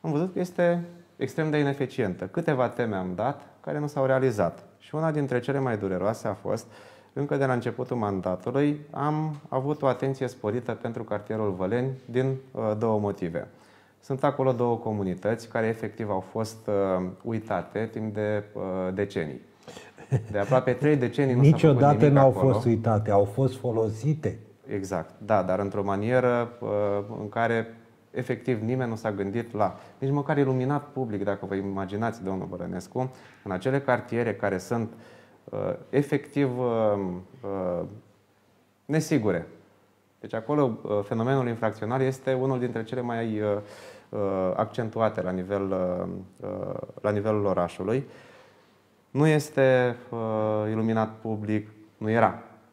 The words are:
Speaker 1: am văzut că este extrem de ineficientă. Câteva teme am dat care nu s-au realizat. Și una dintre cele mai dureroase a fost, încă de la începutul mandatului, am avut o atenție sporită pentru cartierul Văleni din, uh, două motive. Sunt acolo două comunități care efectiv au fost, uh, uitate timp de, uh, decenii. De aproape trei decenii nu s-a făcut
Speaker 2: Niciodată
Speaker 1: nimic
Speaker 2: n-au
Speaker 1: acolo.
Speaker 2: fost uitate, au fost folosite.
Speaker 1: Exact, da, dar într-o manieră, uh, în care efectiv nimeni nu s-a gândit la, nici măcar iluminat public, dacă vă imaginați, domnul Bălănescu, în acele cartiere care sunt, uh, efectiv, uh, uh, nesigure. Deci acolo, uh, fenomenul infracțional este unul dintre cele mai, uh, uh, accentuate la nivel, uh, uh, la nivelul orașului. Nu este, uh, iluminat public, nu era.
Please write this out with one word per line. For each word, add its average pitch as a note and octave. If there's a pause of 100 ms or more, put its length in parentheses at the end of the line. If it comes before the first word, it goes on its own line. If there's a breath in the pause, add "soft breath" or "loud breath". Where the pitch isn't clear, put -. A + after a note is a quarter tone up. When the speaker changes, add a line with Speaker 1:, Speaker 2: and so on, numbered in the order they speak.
Speaker 1:
am D#3+
văzut E3+
că F3+
este F3 (320)
extrem D#3
de D3+
ineficientă. B2+
Câteva C3
teme A2
am F#2
dat G#2+ (200)
care D3+
nu D3
s-au C#3
realizat. B2+ (140)
Și -
una D#3
dintre C3+
cele C3+
mai B2+
dureroase G2
a G2
fost, G2+ (460 loud breath)
încă C#3+
de C#3
la C3
începutul B2
mandatului, A2+ (100)
am D3+ (120)
avut C#3
o D3
atenție C3
sporită A#2+
pentru A#2
cartierul G#2
Văleni G2+ (140)
din, B2 (260)
uh, A2
două A2
motive. F#2 (520 soft breath)
Sunt C3
acolo C3+
două A#2+
comunități G#2+
care A2+
efectiv A2
au F#2+
fost, A2
uh, F#2+ (160)
uitate G#2+
timp A2
de, G#2
uh, G2+ (320)
decenii. E2+ (880 loud breath)
De G#2
aproape B2+
trei D3
decenii B2+
nu B2+
s-a C#3+
făcut -
Speaker 2:
Niciodată C#3+
Speaker 1:
nimic C#3+
Speaker 2:
n-au C3+
Speaker 1:
acolo. C3
Speaker 2:
fost A2+
uitate, A2
au G2+
fost C3
folosite. A2+ (280)
Speaker 1:
Exact, F#2+ (100)
da, G2+
dar F#2
într-o G2+
manieră, A#2+ (120)
uh, A2+ (520)
în G#2+
care A2+ (360)
efectiv B2
nimeni B2
nu A2
s-a A2
gândit G2+
la, G2+ (220 loud breath)
nici C3+
măcar C#3+
iluminat C3+
public, A2
dacă G2+
vă G2
imaginați, G2
domnul F#2+
Bălănescu, F2+ (340 loud breath)
în G2+
acele C3
cartiere A#2
care G2
sunt, A2+ (520 loud breath)
uh, - (320)
efectiv, C#3+
uh, A2+ (440)
uh, F2+ (1000)
nesigure. B2 (720)
Deci A2
acolo, B2
uh, - (120)
fenomenul B2
infracțional A2+
este C3
unul C3
dintre A2+
cele B2
mai, A#2
uh, G#2 (600 loud breath)
uh, G#2+ (380)
accentuate A2
la F2+
nivel, F#2+
uh, F2+ (340)
uh, G2 (260)
la G#2+
nivelul G#2
orașului. F#2 (1040 soft breath)
Nu C#3+
este, C3 (140)
uh, G#2+
iluminat A2 (100)
public, G#2+ (280)
nu A2
era. A2 (340)